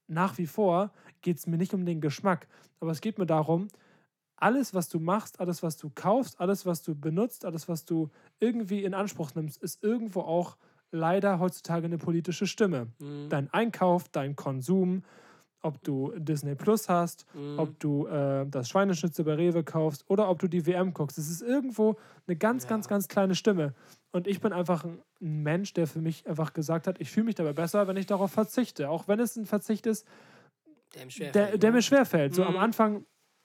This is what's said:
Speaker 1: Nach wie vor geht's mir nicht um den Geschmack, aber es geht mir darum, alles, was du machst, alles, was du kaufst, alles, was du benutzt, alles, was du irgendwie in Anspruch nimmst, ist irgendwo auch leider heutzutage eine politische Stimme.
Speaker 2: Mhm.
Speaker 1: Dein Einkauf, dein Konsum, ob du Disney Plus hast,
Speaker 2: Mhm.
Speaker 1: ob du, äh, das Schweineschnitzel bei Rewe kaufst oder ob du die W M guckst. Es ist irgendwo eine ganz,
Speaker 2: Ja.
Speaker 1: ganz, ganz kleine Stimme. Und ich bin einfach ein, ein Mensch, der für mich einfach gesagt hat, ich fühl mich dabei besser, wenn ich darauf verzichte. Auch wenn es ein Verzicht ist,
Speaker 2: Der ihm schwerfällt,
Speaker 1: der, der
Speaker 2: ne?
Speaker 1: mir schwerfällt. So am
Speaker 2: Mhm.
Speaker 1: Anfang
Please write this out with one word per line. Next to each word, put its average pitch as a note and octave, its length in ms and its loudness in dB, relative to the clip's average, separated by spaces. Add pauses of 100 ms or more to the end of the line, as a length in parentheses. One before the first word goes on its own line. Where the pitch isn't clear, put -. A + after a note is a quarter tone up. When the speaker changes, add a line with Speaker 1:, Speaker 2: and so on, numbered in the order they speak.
Speaker 1:
Nach F3 320 -2
wie E3+ 80 -2
vor F#3+ 440 2 (300)
geht's F3+ 240 -2
mir E3 120 0
nicht F#3+ 180 0
um F3+ 100 0
den E3+ 160 -2
Geschmack, D#3 460 0 (320)
aber E3 100 -4
es D#3+ 120 -4
geht G#3+ 180 -4
mir F3 80 0
darum, D#3+ 400 2 (680)
alles, A#3+ 360 2
was F3+ 160 -2
du E3 100 -2
machst, F#3 400 -2
alles, F3+ 220 -4
was D#3+ 160 -4
du D3 160 -12
kaufst, A3 480 0
alles, F#3+ 240 0
was F3 160 -2
du D#3+ 140 -4
benutzt, D#3+ 500 -2
alles, E3 240 -6
was E3 160 -6
du D#3+ 240 0 (300)
irgendwie G#3+ 440 0
in F#3+ 120 -2
Anspruch F#3+ 400 -4
nimmst, D#3 260 -6
ist - 220 -10
irgendwo G#3+ 380 -2
auch F3 360 -2 (340)
leider F3+ 480 2
heutzutage E3+ 460 -2
eine E3+ 120 -2
politische E3+ 500 -2
Stimme. D#3+ 400 0 (120)
Speaker 2:
Mhm. D3 300 -10
Speaker 1:
Dein C#3+ 240 -2
Einkauf, F3+ 560 2
dein C#3+ 260 -4
Konsum, F3+ 680 0 (580)
ob D3+ 220 -6
du C3+ 340 -2
Disney D3 380 -2
Plus G#3+ 340 2
hast, E3+ 440 0
Speaker 2:
Mhm. D3 240 -8
Speaker 1:
ob D#3 220 -2
du, D3 260 0
äh, C#3 440 0
das C3+ 200 -4
Schweineschnitzel F#3 540 2
bei D3+ 120 2
Rewe E3+ 280 2
kaufst D#3 460 -2
oder G3 200 4
ob F3 100 2
du F#3+ 100 0
die E3 160 0
W F3 80 2
M F3+ 200 0
guckst. D3 240 -4
Es D3+ 120 -6
ist E3+ 120 -8
irgendwo A#3 540 2 (320)
eine F3+ 80 0
ganz, A#3 280 0
Speaker 2:
Ja. - 60 -12
Speaker 1:
ganz, A3 200 0
ganz G3+ 180 0
kleine F#3+ 260 2
Stimme. E3 400 2 (380)
Und F3+ 160 -2
ich G3 140 -2
bin G#3+ 100 0
einfach E3+ 320 0
ein, E3+ 180 -12 (200)
ein D3+ 200 -4
Mensch, E3+ 320 -2
der E3+ 140 0
für D#3+ 140 -6
mich E3 260 -4
einfach D#3 260 -2
gesagt D#3+ 320 -2
hat, F#3 140 -2
ich D3 100 -8
fühl G#3+ 140 0
mich A3+ 120 0
dabei D3+ 180 -2
besser, F#3 340 0
wenn F#3+ 80 -2
ich F#3+ 100 -2
darauf G3 260 0
verzichte. G#3 580 0
Auch D#3+ 180 -2
wenn G#3 140 2
es A#3+ 160 -2
ein A3 80 -6
Verzicht G#3 420 -2
ist, A3 180 -2 (880)
Speaker 2:
Der C3 100 -16
ihm B2+ 60 -16
schwerfällt, C#3+ 260 -6 (180)
Speaker 1:
der, G#3+ 40 2
der G#3 140 6
Speaker 2:
ne? B3 60 6
Speaker 1:
mir A#3+ 40 6
schwerfällt. F3 540 4
So F#3 80 4
am F3 100 2
Speaker 2:
Mhm. F#3 60 2
Speaker 1:
Anfang G#3+ 460 2 (400)